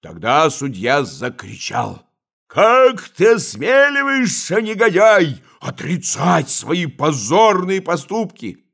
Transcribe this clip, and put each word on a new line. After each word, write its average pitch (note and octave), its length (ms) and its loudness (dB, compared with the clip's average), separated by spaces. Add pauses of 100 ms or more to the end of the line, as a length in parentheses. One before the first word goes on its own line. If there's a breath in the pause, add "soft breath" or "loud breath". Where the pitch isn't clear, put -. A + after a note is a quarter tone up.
Тогда A#2 500 0
судья C3+ 540 -2
закричал: A#2+ 1040 -10 (380)
«Как A#3+ 640 2
ты A3 260 4
осмеливаешься, B3+ 1300 0
негодяй, G#3 800 2 (180 soft breath)
отрицать D#3+ 880 -2
свои E3 360 -4
позорные F3+ 920 0
поступки? F3 920 -6